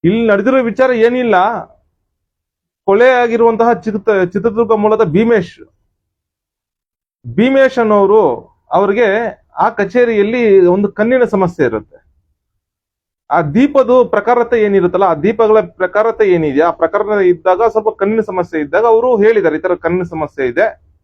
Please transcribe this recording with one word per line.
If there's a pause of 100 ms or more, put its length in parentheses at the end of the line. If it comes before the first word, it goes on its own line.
ಇಲ್ಲಿ
ನಡೆದಿರೋ
ವಿಚಾರ
ಏನಿಲ್ಲ, (1200)
ಕೊಲೆ
ಆಗಿರುವಂತಹ
ಚಿತ್ರ-,
ಚಿತ್ರದುರ್ಗ
ಮೂಲದ
ಭೀಮೇಶ್, (1700)
ಭೀಮೇಶ್
ಅನ್ನೋರು, (320)
ಅವ್ರಿಗೆ (180)
ಆ
ಕಚೇರಿಯಲ್ಲಿ
ಒಂದು
ಕಣ್ಣಿನ
ಸಮಸ್ಯೆ
ಇರುತ್ತೆ. (1200)
ಆ
ದೀಪದ (200)
ಪ್ರಕಾರತೆ
ಏನಿರುತ್ತಲ್ಲ,
ಆ
ದೀಪಗಳ
ಪ್ರಕಾರತೆ
ಏನಿದೆಯಾ,
ಆ
ಪ್ರಕಾರತೆ
ಇದ್ದಾಗ
ಸ್ವಲ್ಪ
ಕಣ್ಣಿನ
ಸಮಸ್ಯೆ
ಇದ್ದಾಗ
ಅವರು
ಹೇಳಿದ್ದಾರೆ,
"ಈ
ತರ
ಕಣ್ಣಿನ
ಸಮಸ್ಯೆ
ಇದೆ (140)